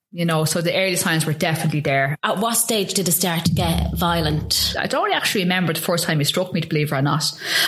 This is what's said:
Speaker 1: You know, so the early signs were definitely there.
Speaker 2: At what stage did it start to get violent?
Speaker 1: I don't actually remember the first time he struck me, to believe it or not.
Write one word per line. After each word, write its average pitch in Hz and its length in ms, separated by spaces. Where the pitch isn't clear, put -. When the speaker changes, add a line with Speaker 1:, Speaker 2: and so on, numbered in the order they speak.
Speaker 1:
You 170 120
know, 160 200
so 170 160
the 165 120
early 185 220
signs 165 300
were 156 80
definitely 156 480
there. 139 420
Speaker 2:
At 175 140
what 226 160
stage 214 400
did 180 160
it - 20
start 170 340
to - 80
get 170 400
violent? 170 840
Speaker 1:
I - 80
don't 359 240
actually 269 320
remember 180 300
the - 80
first 170 240
time 160 140
he 143 60
struck 185 280
me, 165 80
to 160 60
believe 151 260
it - 20
or 135 60
not. 156 240